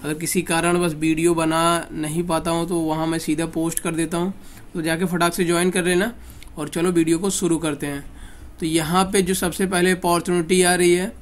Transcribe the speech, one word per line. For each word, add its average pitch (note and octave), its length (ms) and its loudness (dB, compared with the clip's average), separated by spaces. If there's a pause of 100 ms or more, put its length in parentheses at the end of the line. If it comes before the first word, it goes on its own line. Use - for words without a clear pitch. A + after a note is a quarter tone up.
अगर D3 100 -4
किसी E3 280 0
कारणवश E3+ 520 2
video D#3+ 400 2
बना E3 580 2
नहीं D#3 340 -4
पाता E3 240 -2
हूँ E3+ 180 0
तो F3 100 0
वहाँ D#3+ 280 0
मैं E3 120 -2
सीधा D#3+ 280 -2
post E3 340 -2
कर E3 140 -2
देता E3 240 -2
हूँ, F3+ 140 -2 (420)
तो F3 80 -4
जाके E3 240 0
फटाक E3+ 280 0
से F#3+ 100 0
ज्वाइन E3+ 260 2
कर F3 140 -2
लेना। F3+ 280 0 (460)
और D3 100 -8
चलो E3+ 240 0
video E3 260 4
को G3 120 0
शुरू E3+ 280 0
करते D3+ 280 -4
हैं। C#3+ 180 -8 (560)
तो F3 60 -2
यहाँ D#3+ 460 2
पे G3+ 100 4
जो F#3 120 0
सबसे F#3 320 0
पहले F#3 260 2
opportunity F3 680 2
आ F3+ 120 6
रही F3 200 6
है F#3+ 280 -2